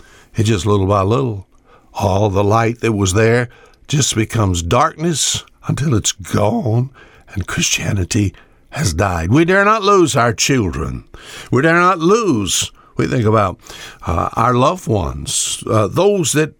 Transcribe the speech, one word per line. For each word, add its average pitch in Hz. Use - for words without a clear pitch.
It 107
just 104
little 101
by 95
little, 113
all 98
the 98
light 113
that 113
was 98
there 117
just -
becomes 101
darkness 151
until 147
it's -
gone, 110
and 90
Christianity 101
has 135
died. 87
We 160
dare 190
not 214
lose 190
our 123
children. 78
We 120
dare 165
not 180
lose, 165
we -
think 131
about, 104
uh, 90
our 117
loved 147
ones, 69
uh, 107
those 180
that 147